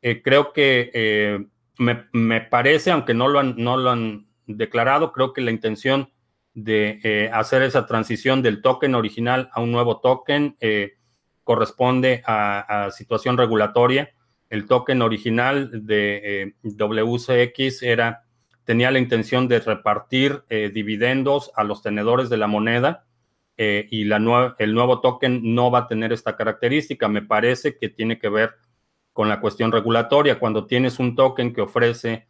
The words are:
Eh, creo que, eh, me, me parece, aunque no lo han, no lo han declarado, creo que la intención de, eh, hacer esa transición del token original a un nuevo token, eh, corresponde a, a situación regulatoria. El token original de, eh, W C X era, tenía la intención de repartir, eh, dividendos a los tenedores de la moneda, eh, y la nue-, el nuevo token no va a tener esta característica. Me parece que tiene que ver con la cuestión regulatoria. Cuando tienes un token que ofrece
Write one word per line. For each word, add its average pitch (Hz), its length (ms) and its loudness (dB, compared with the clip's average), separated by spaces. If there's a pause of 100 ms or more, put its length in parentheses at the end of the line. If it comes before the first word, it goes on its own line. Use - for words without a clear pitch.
Eh, 117 200 -2
creo 139 300 4
que, 131 420 2
eh, 104 520 0 (320)
me, 120 340 0
me 113 280 2
parece, 135 500 2
aunque 135 220 0
no 120 160 2
lo 143 100 2
han, 131 180 -2
no 120 200 0
lo 127 140 0
han 113 380 -4 (180)
declarado, 120 680 0
creo 131 220 -2
que 135 80 -6
la 120 80 -2
intención 113 600 -2 (440)
de, 107 480 -2
eh, 107 320 0
hacer 117 280 2
esa 127 220 0
transición 120 560 -2
del 113 220 0
token 131 320 2
original 120 580 -2
a 117 80 -4
un 117 120 -2
nuevo 120 280 0
token, 143 600 0
eh, 104 340 -2 (500)
corresponde 127 800 0
a, 104 640 -2
a 98 60 -6
situación 120 440 -4
regulatoria. 120 760 2 (340)
El 104 180 -6
token 127 360 2
original 117 840 -2
de, 101 580 -2
eh, 98 200 -12
W 110 560 -2
C 123 240 2
X 131 400 -4
era, 117 420 -2 (400)
tenía 120 260 2
la 135 80 2
intención 123 480 0
de 120 140 2
repartir, 127 880 -2
eh, 107 240 -4
dividendos 127 840 -2
a 110 60 0
los 104 200 -4
tenedores 113 480 0
de 120 80 0
la 107 80 0
moneda, 117 580 0 (540)
eh, 104 320 -2
y 110 140 -4
la 104 140 2
nue-, 120 400 2
el 107 140 0
nuevo 123 280 2
token 123 540 0
no 123 160 2
va 123 100 4
a 123 80 -8
tener 113 240 -4
esta 110 240 -6
característica. 120 720 -2
Me 104 120 0
parece 117 560 0
que 110 140 -6
tiene 113 280 -4
que 107 100 -4
ver 107 260 0 (580)
con 107 160 0
la 104 120 -2
cuestión 110 320 -2
regulatoria. 117 680 2
Cuando 107 280 -2
tienes 123 320 -2
un 123 180 -2
token 131 380 2
que 113 80 -4
ofrece 117 680 -2